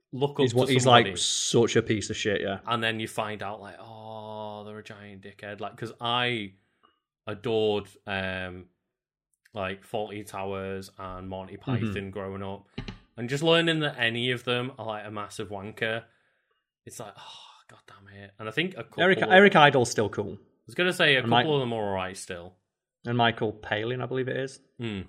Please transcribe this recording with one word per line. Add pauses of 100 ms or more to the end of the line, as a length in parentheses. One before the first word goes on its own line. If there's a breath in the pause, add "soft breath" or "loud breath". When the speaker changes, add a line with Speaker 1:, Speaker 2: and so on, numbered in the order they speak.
(120)
Speaker 1:
look
up
Speaker 2:
He's
Speaker 1:
to
Speaker 2:
what,
he's,
Speaker 1:
somebody
Speaker 2:
like,
such
a
piece
of
shit,
yeah.
Speaker 1:
and
then
you
find
out,
like,
oh,
they're
a
giant
dickhead.
Like,
'cause
I (760)
adored, (180)
um, (840)
like,
Fawlty
Towers
and
Monty
Speaker 2:
Mm-hmm.
Speaker 1:
Python
growing
up, (480 loud breath)
and
just
learning
that
any
of
them
are,
like,
a
massive
wanker, (840)
it's
like,
oh,
God
damn
it.
And
I
think
a
couple
Speaker 2:
Eric,
Eric
Idle's
still
cool.
Speaker 1:
I
was
gonna
say
a
Speaker 2:
And
Speaker 1:
couple
Speaker 2:
Mi-
Speaker 1:
of
them
are
all
right
still. (500)
Speaker 2:
And
Michael
Palin,
I
believe
it
is. (200)
Speaker 1:
Mm.